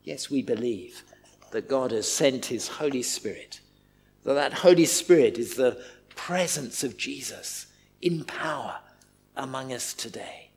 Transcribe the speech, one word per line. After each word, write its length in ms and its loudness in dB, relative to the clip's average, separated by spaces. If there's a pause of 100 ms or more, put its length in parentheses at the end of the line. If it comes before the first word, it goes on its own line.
Yes, 300 -10
we 100 2
believe 600 -4 (480)
that 180 -6
God 220 0
has 200 0
sent 360 2
his 200 -4
Holy 360 -2
Spirit, 560 -8 (640)
that 100 2
that 200 2
Holy 320 8
Spirit 520 6
is 160 -4
the 320 0 (300)
presence 680 -4
of 140 -6
Jesus 720 -10 (340)
in 220 0
power 560 -6 (560)
among 360 -6
us 220 -6
today. 640 -12